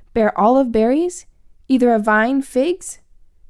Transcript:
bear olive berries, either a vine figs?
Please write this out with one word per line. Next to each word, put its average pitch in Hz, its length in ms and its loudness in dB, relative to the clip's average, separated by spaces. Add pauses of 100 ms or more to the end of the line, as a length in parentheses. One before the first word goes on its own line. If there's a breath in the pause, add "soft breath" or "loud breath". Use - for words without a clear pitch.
(120)
bear 220 260 0
olive 247 320 2
berries, 254 540 -2 (420)
either 240 280 2
a 220 40 2
vine 220 440 0
figs? 302 580 -6 (480)